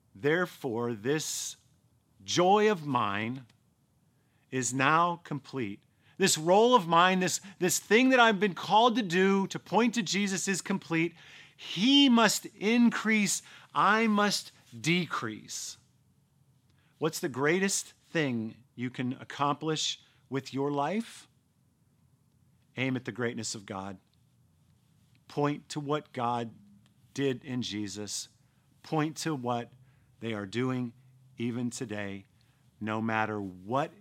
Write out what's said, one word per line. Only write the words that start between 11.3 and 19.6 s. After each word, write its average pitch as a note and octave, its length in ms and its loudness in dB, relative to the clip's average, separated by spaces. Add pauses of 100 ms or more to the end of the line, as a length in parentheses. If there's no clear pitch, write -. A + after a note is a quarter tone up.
He C4+ 540 4
must A3+ 380 4 (100)
increase, A3 840 2 (320)
I G#3 320 2
must G#3 440 0 (280)
decrease." C3 1000 -4 (1200)
What's D#3+ 200 -2
the F3 100 -4
greatest E3 640 0 (160)
thing A#2+ 460 -2 (180)
you B2 160 -6
can B2+ 320 -6
accomplish D3 800 -2 (320)